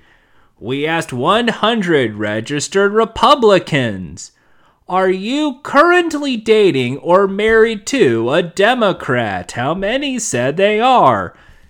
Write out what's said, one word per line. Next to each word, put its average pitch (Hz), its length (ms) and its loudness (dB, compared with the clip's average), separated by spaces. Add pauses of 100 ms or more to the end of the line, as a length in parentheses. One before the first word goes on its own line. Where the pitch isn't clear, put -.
(600)
We 135 260 -6
asked 160 260 -4
one 185 360 0
hundred 175 640 0
registered 135 800 -2
Republicans, 185 1400 0 (580)
"Are 185 220 0
you 247 540 -4
currently 311 720 2
dating 170 640 2
or 180 280 2
married 220 600 2
to 120 420 2
a 170 120 2
Democrat?" 165 1120 -2
How 135 220 -4
many 254 440 -4
said 131 380 -4
they 208 240 2
are? 151 560 2 (340)